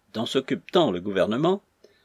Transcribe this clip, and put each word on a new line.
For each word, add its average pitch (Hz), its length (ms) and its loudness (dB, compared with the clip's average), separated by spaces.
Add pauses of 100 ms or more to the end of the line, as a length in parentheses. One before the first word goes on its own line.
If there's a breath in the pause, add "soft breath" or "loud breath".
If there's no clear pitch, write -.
(140)
dont 110 120 -4
s'occupe - 460 -4
tant 156 200 4
le 90 100 -4
gouvernement, 104 600 0 (440 soft breath)